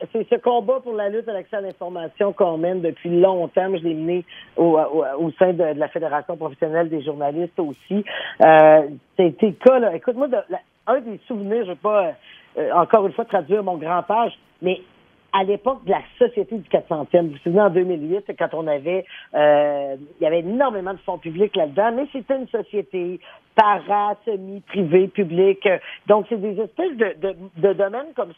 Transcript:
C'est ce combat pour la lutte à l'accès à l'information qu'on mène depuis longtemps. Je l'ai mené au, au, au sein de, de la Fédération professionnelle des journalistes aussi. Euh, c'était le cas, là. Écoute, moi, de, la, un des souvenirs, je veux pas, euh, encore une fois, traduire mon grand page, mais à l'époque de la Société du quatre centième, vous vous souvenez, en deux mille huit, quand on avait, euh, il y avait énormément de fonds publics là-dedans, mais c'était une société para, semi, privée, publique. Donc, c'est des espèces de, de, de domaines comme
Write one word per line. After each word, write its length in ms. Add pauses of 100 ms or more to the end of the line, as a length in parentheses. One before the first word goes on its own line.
(100)
C'est 200
ce 60
combat 460
pour 120
la 160
lutte 180
à 60
l'accès 220
à 40
l'information 720
qu'on 240
mène 240
depuis 300
longtemps. 640
Je 60
l'ai 120
mené 300 (320)
au, 220
au, 260 (140)
au 140
sein 200
de, 220
de 40
la 100
Fédération 500
professionnelle 500
des 160
journalistes 540
aussi. 440 (400)
Euh, 400 (360)
c'était 300
le 40
cas, 280
là. 140
Écoute, 220
moi, 120
de, 100 (100)
la, 120 (260)
un 140
des 280
souvenirs, 380
je 60
veux 40
pas, 380 (420)
euh, 160
encore 340
une 60
fois, 140
traduire 360
mon 140
grand 260
page, 300 (300)
mais 180 (580)
à 60
l'époque 400
de 60
la 100 (180)
Société 380
du 140
quatre 180
centième, 380
vous 60
vous 80
souvenez, 200
en 80
deux 140
mille 280
huit, 140 (140)
quand 160
on 120
avait, 380 (300)
euh, 640 (220)
il 60
y 20
avait 120
énormément 560
de 60
fonds 180
publics 360
là-dedans, 400
mais 160
c'était 260
une 120
société 720 (340)
para, 600 (100)
semi, 360
privée, 480
publique. 580 (400)
Donc, 220
c'est 120
des 200
espèces 360
de, 240
de, 160 (200)
de 160
domaines 420
comme 240